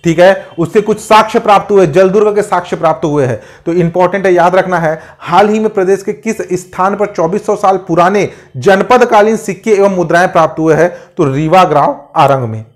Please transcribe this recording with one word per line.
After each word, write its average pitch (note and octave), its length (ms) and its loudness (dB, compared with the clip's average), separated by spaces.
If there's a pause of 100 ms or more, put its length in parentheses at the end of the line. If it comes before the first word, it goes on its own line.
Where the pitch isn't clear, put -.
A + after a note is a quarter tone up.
ठीक E3 140 2
है, F#3+ 280 4 (120)
उससे E3+ 220 0
कुछ G#3+ 180 -4
साक्ष्य A3 400 0
प्राप्त G#3 320 0
हुए, F#3+ 160 4
जलदुर्ग F#3+ 480 2
के G3+ 60 0
साक्ष्य F3+ 340 -4
प्राप्त D#3+ 300 -2
हुए D3 200 -2
हैं। A2+ 160 -6 (240)
तो E3+ 80 -4
इंपॉर्टेंट F3+ 520 -2
है, F#3 80 2
याद F3 220 2
रखना F3+ 240 0
है, E3 220 -4 (180)
हाल G3 300 2
ही G#3+ 100 0
में G#3+ 100 -2
प्रदेश G3 340 -2
के G#3+ 100 -6
किस - 240 -8
स्थान F3+ 580 -4
पर G3+ 100 -2
चौबीस F#3 400 -4
सौ G#3 100 -2
साल F#3+ 220 0
पुराने F3 520 0 (280)
जनपदकालीन G#3+ 800 2
सिक्के G3+ 340 -6
एवं G3 180 2
मुद्राएं F3 380 0
प्राप्त D#3+ 320 -2
हुए D#3+ 160 2
हैं? F3 200 0 (220)
तो C#3+ 160 0
रीवा D#3+ 300 2
ग्राव D3 520 -2
आरंग C#3 280 2
में। A2 220 -10 (100)